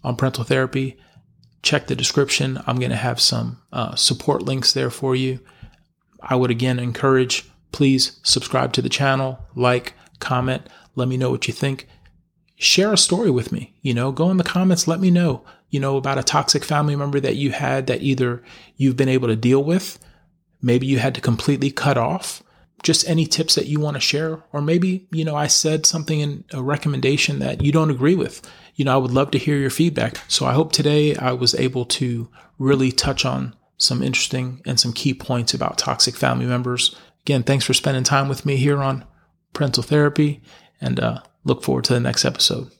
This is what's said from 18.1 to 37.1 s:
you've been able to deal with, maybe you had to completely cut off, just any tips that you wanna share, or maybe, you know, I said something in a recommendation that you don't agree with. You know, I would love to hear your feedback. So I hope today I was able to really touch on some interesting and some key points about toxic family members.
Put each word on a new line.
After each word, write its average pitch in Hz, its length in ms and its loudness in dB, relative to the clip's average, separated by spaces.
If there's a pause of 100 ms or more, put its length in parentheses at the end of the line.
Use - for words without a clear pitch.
you've 135 200 2
been 131 140 2
able 131 180 2
to 110 80 2
deal 123 260 4
with, 170 360 -2 (640)
maybe 127 240 2
you 135 120 2
had 123 180 0
to - 40 -8
completely 135 500 0
cut 139 280 0
off, 135 440 -4 (400)
just - 260 2
any 160 180 2
tips - 300 0
that 143 100 -2
you 147 140 -2
wanna 147 180 -4
share, 160 540 -2
or 147 100 -4
maybe, 185 480 0
you 160 140 -2
know, 156 100 -4
I 147 140 -2
said 156 360 0
something 156 360 0
in 147 320 -6
a 131 100 -8
recommendation 139 800 0
that 131 200 -4
you 143 120 2
don't 156 180 4
agree 139 240 2
with. - 260 -4 (360)
You 139 80 0
know, 131 100 2
I 139 40 4
would 127 120 0
love 139 200 2
to 143 80 2
hear 147 180 0
your 135 140 0
feedback. 135 480 0 (100)
So - 160 0
I 127 80 2
hope 156 180 2
today 151 460 2
I 127 160 -2
was 127 220 2
able 127 320 0
to 120 420 -4 (300)
really 131 340 2
touch - 320 -2
on 127 300 -4 (240)
some 127 240 0
interesting 127 640 -4
and 135 120 -2
some 120 140 0
key 131 220 -2
points 120 400 -4
about - 240 -4
toxic - 360 -2
family - 300 0
members. 123 500 -2 (280)